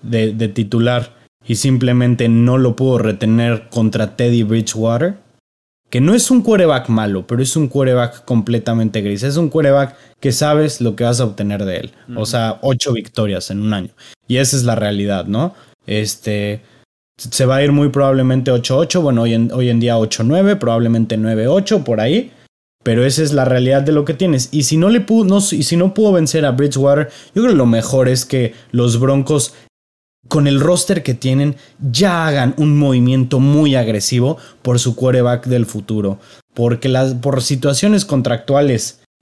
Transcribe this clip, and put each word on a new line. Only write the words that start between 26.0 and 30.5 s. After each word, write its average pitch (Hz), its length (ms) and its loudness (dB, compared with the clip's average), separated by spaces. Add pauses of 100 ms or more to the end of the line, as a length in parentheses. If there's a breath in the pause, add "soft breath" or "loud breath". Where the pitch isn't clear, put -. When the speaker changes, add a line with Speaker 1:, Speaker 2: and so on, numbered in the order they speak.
Speaker 1:
vencer 160 320 0
a 135 60 2
Bridgewater, 139 580 0 (260 loud breath)
yo 208 60 2
creo 247 80 2
que 190 80 4
lo 127 80 4
mejor 120 420 2
es 127 180 0
que 123 300 -2 (160 loud breath)
los 120 280 0
Broncos, 139 540 0 (760 loud breath)
con 147 200 2
el 139 120 2